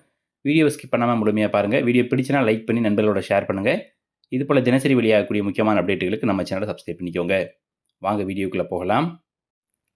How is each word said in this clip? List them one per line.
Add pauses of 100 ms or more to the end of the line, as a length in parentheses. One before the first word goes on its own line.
(460)
வீடியோவை
ஸ்கிப்
பண்ணாம
முழுமையா
பாருங்க.
வீடியோ
பிடிச்சுனா
லைக்
பண்ணி
நண்பர்களோட
ஷேர்
பண்ணுங்க. (580)
இது
போல
தினசரி
வெளியாகக்கூடிய
முக்கியமான
அப்டேட்டுகளுக்கு
நம்ம
சேனலை
சப்ஸ்கிரைப்
பண்ணிக்கோங்க. (680)
வாங்க
வீடியோக்குள்ள
போகலாம். (880)